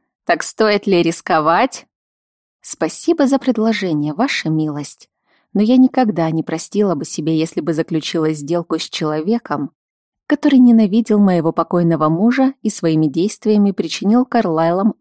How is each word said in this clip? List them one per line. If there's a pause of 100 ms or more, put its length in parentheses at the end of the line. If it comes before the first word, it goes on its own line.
(260)
Так
стоит
ли
рисковать? (760)
Спасибо
за
предложение,
ваша
милость. (440)
Но
я
никогда
не
простила
бы
себе,
если
бы
заключила
сделку
с
человеком, (560)
который
ненавидел
моего
покойного
мужа
и
своими
действиями
причинил
Карлайлам